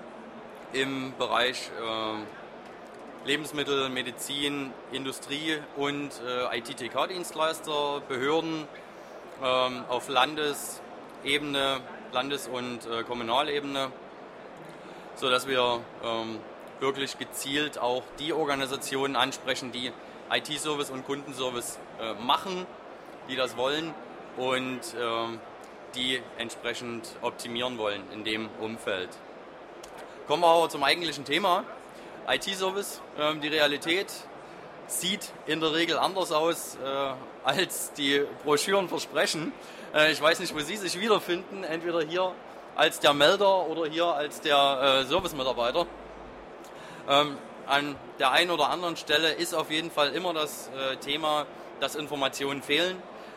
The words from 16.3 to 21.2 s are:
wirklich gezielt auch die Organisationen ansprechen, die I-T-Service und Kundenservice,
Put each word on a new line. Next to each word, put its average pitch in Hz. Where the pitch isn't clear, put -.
wirklich 135
gezielt 143
auch 123
die 151
Organisationen 135
ansprechen, 127
die 123
I-T-Service 143
und 131
Kundenservice, 131